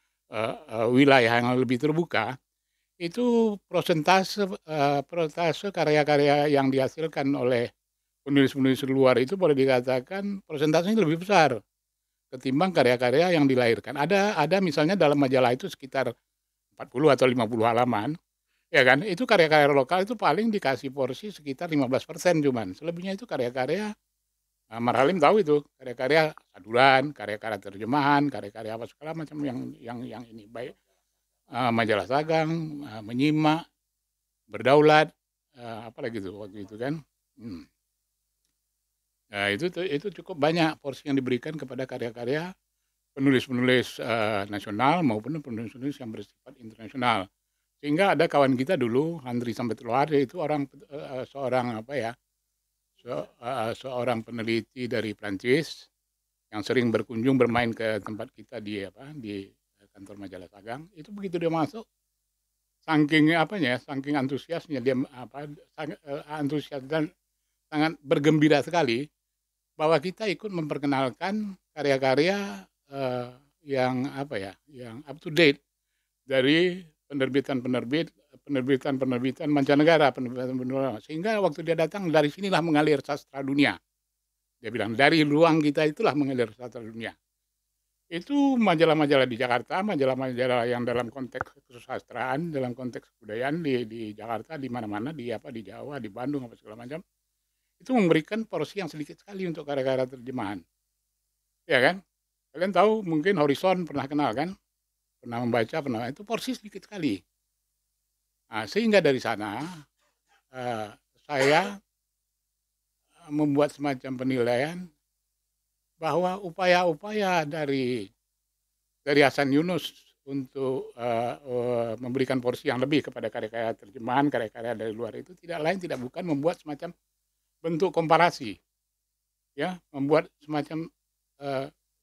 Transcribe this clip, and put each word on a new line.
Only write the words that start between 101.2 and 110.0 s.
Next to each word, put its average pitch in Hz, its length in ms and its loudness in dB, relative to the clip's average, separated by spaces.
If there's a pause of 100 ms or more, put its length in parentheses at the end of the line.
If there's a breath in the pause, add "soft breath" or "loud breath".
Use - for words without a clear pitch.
Ya 131 160 4
kan? 175 160 4 (560)
Kalian 180 160 -2
tahu 208 320 4
mungkin 165 320 0
Horizon 170 480 2
pernah 143 240 -6
kenal 143 240 0
kan? 160 240 -4 (640)
Pernah 117 240 -10
membaca, 117 340 0
pernah, 123 300 -4
itu 208 160 -14
porsi 240 320 -6
sedikit 202 240 -18
sekali. 156 340 -4 (1300)
Nah, 110 160 -6
sehingga 202 400 4
dari 135 160 4
sana, 107 400 -4 (880)